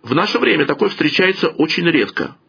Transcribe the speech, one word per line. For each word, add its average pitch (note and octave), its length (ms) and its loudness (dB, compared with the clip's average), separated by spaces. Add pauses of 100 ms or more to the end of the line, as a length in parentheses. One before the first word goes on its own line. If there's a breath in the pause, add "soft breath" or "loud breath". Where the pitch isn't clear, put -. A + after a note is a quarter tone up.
В - 140 -4
наше F#3 240 0
время G3+ 260 2
такое D3 240 0
встречается F#3 600 0
очень D#3+ 380 0
редко. A#2+ 500 -2 (120)